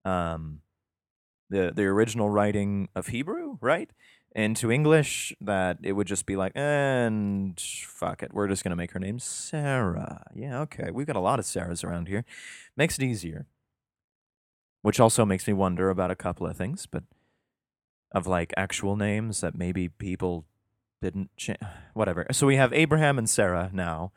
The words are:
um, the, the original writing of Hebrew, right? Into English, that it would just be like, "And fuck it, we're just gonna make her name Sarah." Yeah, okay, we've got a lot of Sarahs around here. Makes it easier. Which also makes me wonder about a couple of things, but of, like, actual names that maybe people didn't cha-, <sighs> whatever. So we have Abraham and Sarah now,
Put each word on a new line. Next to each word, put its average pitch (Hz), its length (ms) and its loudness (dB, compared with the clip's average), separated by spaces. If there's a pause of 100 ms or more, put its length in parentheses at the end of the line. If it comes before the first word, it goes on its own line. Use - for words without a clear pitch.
um, 82 580 -2 (880)
the, 92 240 2
the 104 80 2
original 107 440 4
writing 101 680 2
of 92 120 -6
Hebrew, 220 540 -6
right? 151 300 0 (440)
Into 110 360 0
English, 151 680 4
that 95 440 0
it 98 80 -2
would 98 160 0
just 95 180 -2
be 98 100 -2
like, 95 200 0
"And 113 1040 0
fuck - 640 -8
it, - 100 -8
we're 101 140 0
just 95 160 0
gonna 90 120 -2
make 85 180 -4
her 92 60 -4
name 101 200 -4
Sarah." 135 1040 -2 (100)
Yeah, 135 280 -6
okay, - 280 -8
we've 127 180 -6
got 143 80 -2
a 98 40 0
lot 107 180 2
of 110 80 -2
Sarahs 87 380 -4
around 85 240 -4
here. 98 180 -4 (500)
Makes 139 220 0
it 135 60 -2
easier. 90 420 -4 (1400)
Which 107 180 4
also 113 260 8
makes 98 200 0
me 107 80 0
wonder 95 380 2
about 90 180 0
a 92 60 -4
couple 87 320 -6
of 87 100 -8
things, 107 300 -6
but - 160 -8 (1080)
of, 90 140 -2
like, 87 320 0
actual 98 380 -2
names 104 460 -2
that 85 140 -4
maybe 87 340 -2
people 90 560 -6 (560)
didn't 98 360 -4
cha-, - 180 -6 (200)
<sighs> - 180 -20
whatever. 92 380 0
So 139 140 2
we 135 120 6
have 127 160 4
Abraham 151 440 4
and 110 120 0
Sarah 92 440 2
now, 87 440 -2